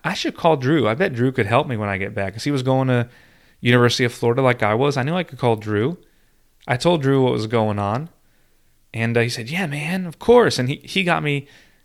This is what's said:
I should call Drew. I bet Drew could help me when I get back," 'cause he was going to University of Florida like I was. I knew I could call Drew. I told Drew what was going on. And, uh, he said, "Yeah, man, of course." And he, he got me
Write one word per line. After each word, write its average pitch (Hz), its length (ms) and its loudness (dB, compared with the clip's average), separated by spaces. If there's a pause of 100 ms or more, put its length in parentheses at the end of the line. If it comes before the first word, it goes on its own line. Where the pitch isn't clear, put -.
I 180 100 -2
should - 220 -6
call 160 200 2
Drew. 131 320 2
I 110 60 2
bet 156 200 -2
Drew 123 180 0
could 117 140 0
help 123 200 2
me 131 100 -4
when 104 120 -4
I 98 100 -4
get 98 160 -6
back," 98 180 -4
'cause 113 120 -12
he 147 60 -2
was 139 120 -2
going 131 260 0
to 120 200 0 (520)
University 120 440 4
of 117 80 -2
Florida 120 280 0
like 127 220 2
I 107 120 2
was. 135 220 0
I 131 60 -2
knew 147 120 -2
I 180 80 -2
could 147 160 -12
call 117 180 2
Drew. 107 420 -2 (680)
I 123 120 -2
told 170 240 2
Drew 135 200 4
what 127 100 2
was 113 140 -2
going 107 320 0
on. 110 300 -4 (840)
And, 117 240 0
uh, - 20 4
he 117 80 2
said, 120 220 -8
"Yeah, 180 160 -4
man, 156 400 -6
of 160 120 -14
course." 233 400 4
And 127 100 0
he, 147 80 -4
he - 280 -4
got 165 180 0
me 143 240 -4 (380)